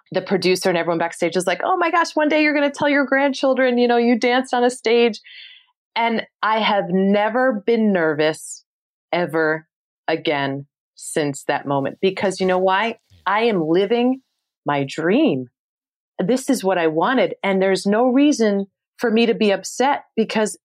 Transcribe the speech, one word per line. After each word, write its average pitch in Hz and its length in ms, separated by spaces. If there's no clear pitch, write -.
the 185 100
producer 180 480
and 175 80
everyone 165 200
backstage 170 400
is 180 100
like, 180 160
"Oh 370 140
my 349 140
gosh, 339 240
one 302 140
day 302 140
you're 302 100
gonna 285 180
tell 294 180
your 285 160
grandchildren, 262 720
you 240 100
know, 240 100
you 240 220
danced 254 340
on 247 100
a 247 60
stage." 233 520
And 233 300
I 220 180
have 202 300
never 208 760
been 220 280
nervous 156 720
ever 160 560
again 143 600
since - 480
that - 220
moment. 139 360
Because 190 400
you 185 60
know 185 100
why? 190 400
I 202 180
am 202 220
living 240 560
my 143 180
dream. 165 600
This 233 300
is 202 140
what 185 140
I 165 100
wanted. 180 560
And 190 180
there's 190 240
no 214 220
reason 226 580
for 240 140
me 226 140
to 226 80
be 202 180
upset, 240 520
because 214 500